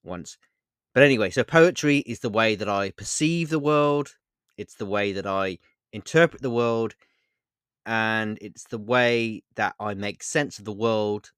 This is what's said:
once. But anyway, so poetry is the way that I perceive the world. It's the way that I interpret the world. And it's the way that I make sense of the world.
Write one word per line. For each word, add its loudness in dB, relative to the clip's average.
once. -12
But 8
anyway, 4
so -2
poetry 4
is -8
the -2
way 2
that -6
I 0
perceive -4
the 0
world. 0
It's -14
the -10
way 0
that -6
I -2
interpret 0
the -2
world. 0
And -2
it's -16
the -10
way 0
that -2
I -4
make -8
sense -4
of -18
the -8
world. -2